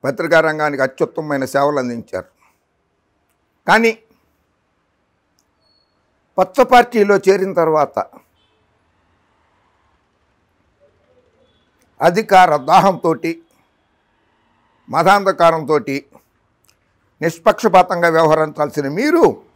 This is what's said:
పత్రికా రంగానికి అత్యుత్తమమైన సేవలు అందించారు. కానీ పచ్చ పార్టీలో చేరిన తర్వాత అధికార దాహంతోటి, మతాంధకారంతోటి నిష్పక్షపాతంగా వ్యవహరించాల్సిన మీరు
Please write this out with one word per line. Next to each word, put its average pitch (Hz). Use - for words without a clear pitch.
పత్రికా 165
రంగానికి 151
అత్యుత్తమమైన 147
సేవలు 143
అందించారు. 117
కానీ 226
పచ్చ 190
పార్టీలో 240
చేరిన 190
తర్వాత 156
అధికార 180
దాహంతోటి, 170
మతాంధకారంతోటి 165
నిష్పక్షపాతంగా 180
వ్యవహరించాల్సిన 151
మీరు 302